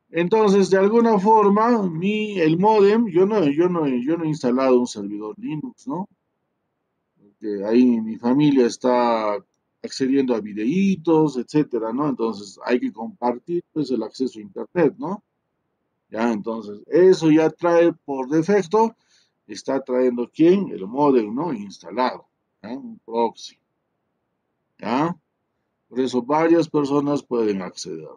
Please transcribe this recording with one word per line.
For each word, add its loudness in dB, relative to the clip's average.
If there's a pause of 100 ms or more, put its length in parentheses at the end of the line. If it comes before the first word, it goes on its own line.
(120)
Entonces, 2
de 4
alguna 4
forma, 4
mi, -4
el 2
módem, 4
yo 2
no, 2
yo 2
no, -2
yo -2
no -6
he -2
instalado 2
un -4
servidor -10
Linux, -10
¿no? -8 (1080)
Porque -10
ahí 2
mi -8
familia 2
está 0 (460)
accediendo -2
a -2
videitos, 0
etcétera, -2
¿no? -4
Entonces, -6
hay -2
que -6
compartir, -6 (100)
pues, -4
el -4
acceso -8
a -16
internet, -2
¿no? -10 (880)
Ya, -2
entonces, -8
eso 4
ya 4
trae 2
por -8
defecto, 0 (500)
está -6
trayendo, 0
¿quién? 2
El -10
módem, 2
¿no? -6
Instalado, -8 (340)
¿ya? -16
Un -16
proxy, -6 (1200)
¿ya? -4 (760)
Por -8
eso -2
varias 2
personas -2
pueden -2
acceder, -14